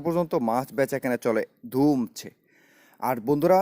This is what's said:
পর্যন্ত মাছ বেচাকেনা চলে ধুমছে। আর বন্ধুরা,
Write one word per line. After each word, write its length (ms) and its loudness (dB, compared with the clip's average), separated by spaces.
পর্যন্ত 280 -2
মাছ 180 0
বেচাকেনা 480 -2
চলে 180 2
ধুমছে। 560 0
আর 160 -4
বন্ধুরা, 340 4